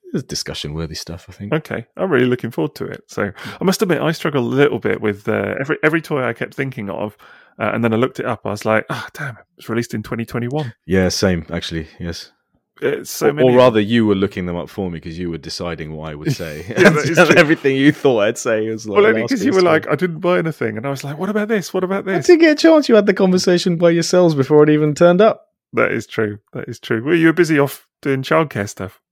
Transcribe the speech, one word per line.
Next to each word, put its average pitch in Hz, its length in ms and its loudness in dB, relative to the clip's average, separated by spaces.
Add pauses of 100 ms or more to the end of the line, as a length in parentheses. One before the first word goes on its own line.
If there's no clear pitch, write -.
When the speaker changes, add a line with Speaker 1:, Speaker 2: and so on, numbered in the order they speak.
(140)
Speaker 1:
it's 151 100 -4
discussion-worthy 76 720 -8
stuff, - 340 -14
I - 20 -20
think. 101 220 -8
Speaker 2:
Okay. 151 320 -6 (100)
I'm 190 160 -4
really 127 140 4
looking 123 260 -2
forward 151 240 -6
to - 100 -10
it. - 220 -14
So, 101 240 -6 (300)
I - 20 -6
must 185 180 0
admit, 175 200 0
I 151 120 0
struggle 147 300 -2
a 117 40 -2
little 127 320 2
bit 104 200 -2
with, 104 300 -4
uh, 101 300 -2
every, 135 240 -4
every 160 180 0
toy 147 220 -6
I 117 100 -4
kept 120 220 -10
thinking 127 340 -8
of, 104 260 -8 (440)
uh, 107 140 -2
and 117 100 -2
then 113 100 2
I 110 40 2
looked 131 220 -2
it - 60 -6
up. 120 200 -6
I 104 40 -4
was 104 160 -8
like, 110 240 0
"Ah, - 240 -10
damn, 135 240 -10
it - 80 -20 (120)
was - 120 -20
released 117 260 -4
in 110 80 -6
twenty 113 220 -8
twenty-one." 123 480 -6 (120)
Speaker 1:
Yeah, 92 240 2
same, 90 420 0
actually, 82 360 -8 (120)
yes. 85 320 -12 (480)
Speaker 2:
It's 139 300 -4
so 143 200 -2
Speaker 1:
Or, 143 40 -2
Speaker 2:
many. 139 160 4
Speaker 1:
or 123 80 4
rather, 123 220 6
you 110 260 2
were 104 80 4
looking 95 320 -2
them 87 100 -6
up 82 140 -8
for 95 220 -6
me 82 80 -10
'cause 82 180 -12
you 87 140 -6
were 82 80 -8
deciding 80 560 -10
what 78 160 -12
I - 20 -12
would 78 200 -6
say. 78 320 -10
Speaker 2:
<laughs> 95 40 -16
Yeah, 180 220 4
that 156 60 0
Speaker 1:
<laughs> 143 120 -2
Speaker 2:
is 165 80 0
Speaker 1:
And 170 140 6
Speaker 2:
true. - 80 6
Speaker 1:
everything 147 360 2
you 139 160 4
thought 135 280 2
I'd 113 180 0
say 110 320 -2
was 110 180 -8
like, 101 100 0
Speaker 2:
Well, 208 100 6
only 226 140 2
Speaker 1:
last - 100 -4
Speaker 2:
'cause 262 80 -2
you 185 60 -2
Speaker 1:
year's 240 100 2
Speaker 2:
were 185 60 4
Speaker 1:
toy. 175 120 4
Speaker 2:
like, 160 160 0
"I 147 60 0
didn't 165 240 -4
buy 180 180 0
anything." 143 400 -4
And 110 80 -10
I 139 60 -4
was 135 120 -8
like, 143 140 -10
"What 185 140 -6
about 208 160 -2
this? 214 260 -4
What 185 100 -2
about 196 240 -4
Speaker 1:
I 196 100 -2
Speaker 2:
this?" 139 100 -2
Speaker 1:
didn't 330 140 8
get 320 100 6
a 294 40 4
chance. 311 320 4
You 247 60 4
had 208 140 6
the 196 80 2
conversation 185 640 2
by 170 120 4
yourselves 170 460 4
before 147 280 4
it 151 60 4
even 151 240 2
turned 175 280 4
up. - 260 2 (260)
Speaker 2:
That 113 180 0
is 110 140 -4
true. 104 320 -4 (160)
That - 160 -10
is 117 100 -12
true. 113 240 -4
Well, 160 120 2
you 160 100 2
were 165 80 6
busy 160 240 2
off 139 300 -2 (160)
doing 135 180 -2
childcare 139 480 -2
stuff. - 320 -12 (100)